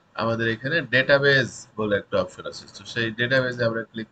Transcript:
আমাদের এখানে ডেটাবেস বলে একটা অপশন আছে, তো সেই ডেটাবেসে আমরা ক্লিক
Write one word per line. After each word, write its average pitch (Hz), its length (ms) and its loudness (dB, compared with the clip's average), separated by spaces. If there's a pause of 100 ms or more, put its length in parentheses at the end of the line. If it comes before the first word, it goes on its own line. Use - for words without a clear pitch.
(140)
আমাদের 113 340 0
এখানে 131 320 -2
ডেটাবেস 135 840 2 (100)
বলে 104 200 0
একটা 98 260 -2
অপশন 85 240 -8
আছে, - 200 -14 (120)
তো 101 60 -20
সেই 117 260 -4
ডেটাবেসে 123 540 0
আমরা 113 180 -2
ক্লিক 113 300 -10